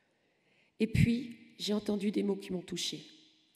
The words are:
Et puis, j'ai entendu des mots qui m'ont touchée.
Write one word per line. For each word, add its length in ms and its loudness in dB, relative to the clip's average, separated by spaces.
Et 80 4
puis, 500 4
j'ai 160 -2
entendu 360 0
des 120 0
mots 140 0
qui 180 -8
m'ont 80 -4
touchée. 400 -6